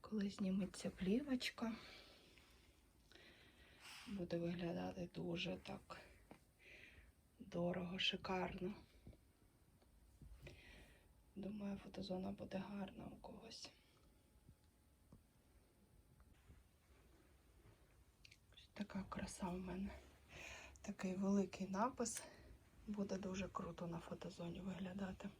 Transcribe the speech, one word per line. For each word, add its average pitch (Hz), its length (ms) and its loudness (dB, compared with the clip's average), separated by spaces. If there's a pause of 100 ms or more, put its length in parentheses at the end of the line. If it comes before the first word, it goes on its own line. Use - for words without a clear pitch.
Коли 202 280 2
зніметься 190 640 4
плівочка, 240 800 4 (2250)
буде 175 300 2
виглядати 175 760 2
дуже 175 420 0
так - 440 -8 (1400)
дорого, 180 600 2
шикарно. 185 760 2 (2500)
Думаю, 202 400 -2
фотозона 190 560 -2
буде 196 260 -2
гарна 202 540 -4
у - 40 -12
когось. - 540 -10 (4000)
Ось - 200 -20
така 196 340 0
краса 196 400 0
в 180 100 2
мене. 185 320 0 (920)
Такий 185 320 0
великий 196 540 6
напис. 220 540 4 (640)
Буде 202 320 2
дуже 190 300 0
круто 170 380 -2
на 165 120 0
фотозоні 170 640 -4
виглядати. 185 800 -2